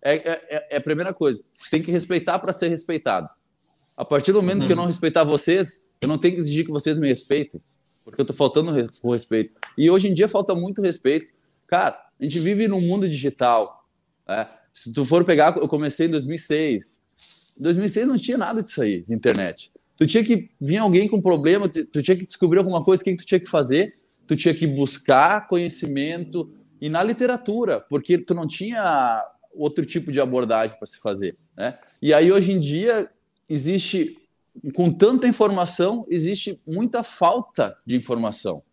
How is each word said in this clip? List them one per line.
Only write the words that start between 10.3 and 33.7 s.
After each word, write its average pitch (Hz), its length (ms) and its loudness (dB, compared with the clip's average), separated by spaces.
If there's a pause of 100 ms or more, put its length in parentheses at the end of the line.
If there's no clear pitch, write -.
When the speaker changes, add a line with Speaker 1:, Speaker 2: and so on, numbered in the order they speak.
Speaker 1:
muito 185 280 -6
respeito. 160 500 -2 (340)
Cara, - 320 0 (220)
a - 20 -8
gente 147 160 -4
vive 202 300 0
num 190 140 0
mundo 190 260 0
digital, 127 760 0 (460)
né? 107 180 -4 (280)
Se - 180 -14
tu 135 140 -2
for 170 180 4
pegar, 165 320 4
eu 143 100 -2
comecei 151 400 -2
em 170 40 0
dois 147 160 -2
mil 147 100 -6
e - 20 -8
seis. 151 600 -2 (600)
Em - 40 -12
dois 170 140 2
mil 196 100 0
e - 20 0
seis 214 180 0
não 262 120 0
tinha 233 180 -4
nada 220 260 -4
disso - 200 -6
aí, 95 260 -2
de 113 60 -2
internet. 101 580 -4 (240)
Tu 160 100 2
tinha 214 160 2
que 214 280 0 (100)
vir 147 160 -2
alguém 208 320 4
com 214 100 0
problema, 180 480 2
tu, 156 200 -4
tu 147 160 -4
tinha 185 120 4
que 180 120 -8
descobrir 170 320 2
alguma 180 260 0
coisa, 185 160 4
o - 40 -14
que 190 80 0
que 175 120 -6
tu - 20 -20
tinha 180 140 2
que 175 80 -16
fazer, 151 480 0 (300)
tu 156 100 0
tinha 160 180 2
que 160 120 -2
buscar 143 800 2
conhecimento, 160 1040 -4 (260)
e 151 120 -8
na 165 120 0
literatura, 226 840 -2
porque 143 300 0
tu 175 160 -2
não 170 120 -6
tinha 151 800 0 (300)
outro 147 320 -2
tipo 151 260 -6
de 135 80 0
abordagem 113 560 0
pra - 100 -16
se - 140 -20
fazer, 98 380 -6 (180)
né? 117 220 -8 (240)
E 147 100 2
aí, 156 180 6
hoje 190 220 4
em 190 80 0
dia, 190 480 -2 (400)
existe, 165 680 -4 (560)